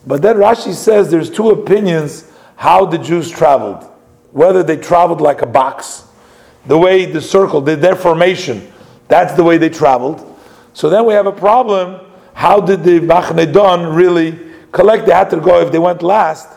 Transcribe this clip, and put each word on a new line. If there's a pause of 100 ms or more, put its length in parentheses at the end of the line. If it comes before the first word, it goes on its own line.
But
then
Rashi
says
there's
two
opinions (320)
how
the
Jews
traveled. (480)
Whether
they
traveled
like
a
box, (600)
the
way
the
circle,
the,
their
formation, (360)
that's
the
way
they
traveled. (480)
So
then
we
have
a
problem. (340)
How
did
the
Machne
Dan
really (340)
collect?
They
had
to
go,
if
they
went
last